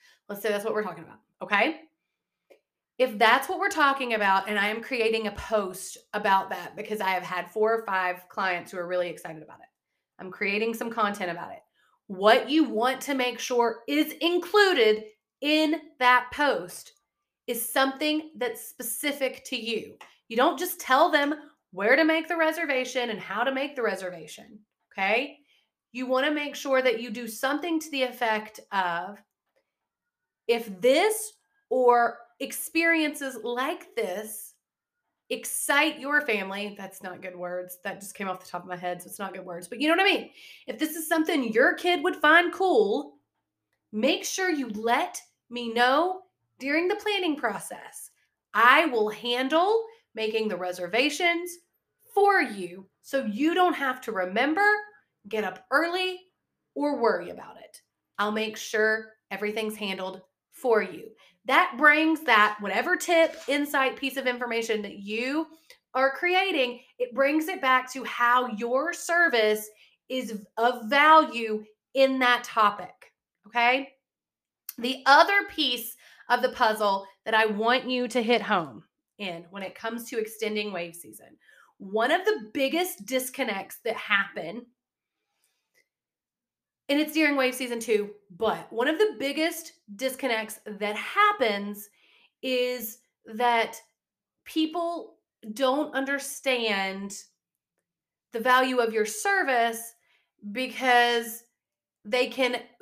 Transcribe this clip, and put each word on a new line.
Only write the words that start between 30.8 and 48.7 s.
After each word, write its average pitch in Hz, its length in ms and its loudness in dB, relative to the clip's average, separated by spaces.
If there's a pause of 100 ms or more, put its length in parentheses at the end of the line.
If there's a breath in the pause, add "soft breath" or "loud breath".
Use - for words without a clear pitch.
this 320 520 2 (380)
or 240 480 4 (220)
experiences 302 1040 -2
like 254 540 -4
this 214 580 -8 (760)
excite 294 680 0
your 285 220 0
family," 202 560 -4
that's 190 260 -14
not 185 200 -12
good 180 140 -12
words. 180 480 -8
That 185 160 -8
just - 140 -14
came 196 140 -6
off 180 160 -8
the - 60 -20
top 175 120 -8
of 185 60 -18
my 180 80 -8
head, 175 240 -6
so 196 80 -20
it's - 100 -16
not 190 160 -8
good 185 100 -14
words, 175 220 -12
but 233 140 -12
you 302 80 2
know 330 60 4
what 381 120 2
I 392 60 4
mean. 214 180 -4 (360 loud breath)
If 226 120 -8
this 311 160 -2
is 330 140 -10
something 320 440 0
your 285 220 4
kid 349 300 0
would 359 120 0
find 330 360 6
cool, 277 640 0 (760)
make 247 320 0
sure 370 260 -2
you 277 180 -2
let 233 520 -2 (280)
me 233 240 -8
know 285 540 2 (320)
during 302 280 0
the 403 100 0
planning 381 400 -2
process. - 760 -8 (420)
I 262 340 8